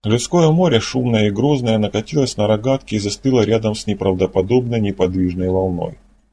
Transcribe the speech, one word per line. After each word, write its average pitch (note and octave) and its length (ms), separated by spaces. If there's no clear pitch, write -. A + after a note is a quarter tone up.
Людское B2 460
море, D#3+ 320
шумное A#2 480
и - 20
грозное, A#2+ 460
накатилось A2+ 640
на G#2 80
рогатки A2 480
и G#2+ 40
застыло A2 440
рядом G#2+ 320
с - 120
неправдоподобной G2+ 920
неподвижной F#2 720
волной. F2+ 480